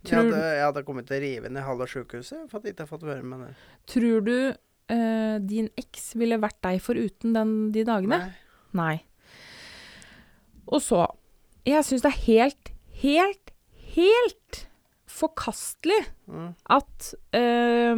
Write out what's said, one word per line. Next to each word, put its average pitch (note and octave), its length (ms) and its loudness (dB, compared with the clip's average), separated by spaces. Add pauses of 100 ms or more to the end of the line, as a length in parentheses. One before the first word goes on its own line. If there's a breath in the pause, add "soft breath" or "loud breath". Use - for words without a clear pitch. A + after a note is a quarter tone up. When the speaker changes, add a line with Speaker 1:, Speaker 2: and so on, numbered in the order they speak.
Speaker 1:
Tror A#3 140 2
Speaker 2:
hadde, A#3 140 6
Speaker 1:
du - 40 2
Speaker 2:
jeg D3 380 0
hadde C#3 120 -6
kommet B2+ 220 -8
til C#3 100 -4
å C#3 40 -2
rive A#2+ 280 -6
ned C3+ 140 -8
halve B2+ 240 -4
sykehuset C#3 640 -12
for A3 80 -12
at G#3+ 80 -10
jeg G#3 100 -8
ikke D#3+ 100 -10
har D#3+ 120 -14
fått E3 100 -14
være C3+ 160 -8
med B2+ 160 -12
der. B2+ 160 -16 (320 soft breath)
Speaker 1:
Tror A3+ 380 2
du, B3+ 300 0 (340)
eh, A3+ 500 0
din G#3 380 -2
eks - 380 -14
ville A#3 220 2
vært G#3+ 240 -4
deg F#3 200 0
foruten A3+ 520 -2
den, A3 380 0
de A3 140 0
dagene? A3+ 340 2
Speaker 2:
Nei. F#3+ 140 -8 (400 soft breath)
Speaker 1:
Nei. D#3+ 300 -2 (1600 loud breath)
Og D4 140 0
så, F3 260 2 (580)
jeg D4 200 4
synes C4 160 -2
det C#4+ 100 4
er - 140 -4
helt, A#3 460 4 (300)
helt, E4+ 500 2 (440)
helt A4 720 2 (420)
forkastelig - 1000 -2 (240)
Speaker 2:
Mm. E3+ 240 -10 (160)
Speaker 1:
at, - 440 0 (200)
eh, A#3+ 640 4